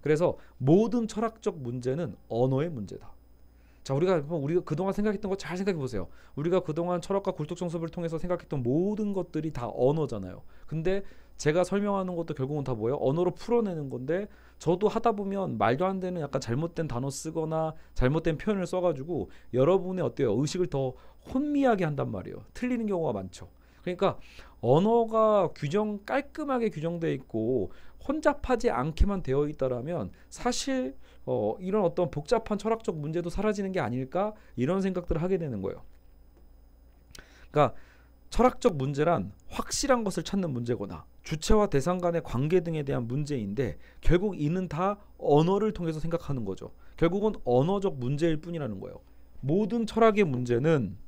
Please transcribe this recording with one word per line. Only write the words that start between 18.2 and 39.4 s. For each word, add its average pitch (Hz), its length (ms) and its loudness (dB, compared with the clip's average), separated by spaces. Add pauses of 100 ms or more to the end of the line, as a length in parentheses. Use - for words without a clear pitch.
표현을 196 280 0
써가지고 165 640 -2 (240)
여러분의 175 520 4
어때요? 123 340 2
의식을 170 280 0
더 135 260 -2 (400)
혼미하게 262 520 2
한단 135 260 -2
말이에요. 98 420 -8
틀리는 247 320 -2
경우가 170 280 0
많죠. 95 360 -8 (320)
그러니까 180 360 0 (440)
언어가 214 920 4
규정, 202 500 -2
깔끔하게 269 640 -2
규정돼 165 460 -4
있고 117 560 -2 (360)
혼잡하지 294 600 0
않게만 160 540 2
되어 139 240 0
있다라면 131 640 -4 (180)
사실, 262 680 -4 (300)
어, 123 340 0
이런 190 240 0
어떤 170 280 0
복잡한 220 460 -2
철학적 220 400 -2
문제도 160 320 -4
사라지는 196 420 -2
게 180 80 -2
아닐까? 135 540 -2 (220)
이런 160 260 2
생각들을 180 400 -2
하게 185 160 0
되는 131 240 -4
거예요. 92 220 -6 (1700)
그러니까 143 260 2 (540)
철학적 202 460 4
문제란 139 560 0 (160)